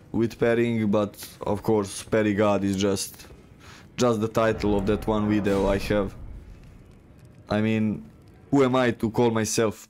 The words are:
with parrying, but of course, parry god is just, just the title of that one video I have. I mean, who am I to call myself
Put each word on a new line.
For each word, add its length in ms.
with 260
parrying, 500
but 240
of 220
course, 400
parry 300
god 300
is 140
just, 500
just 240
the 80
title 480
of 80
that 200
one 220
video 400
I 120
have. 360
I 100
mean, 500
who 120
am 140
I 140
to 200
call 200
myself 580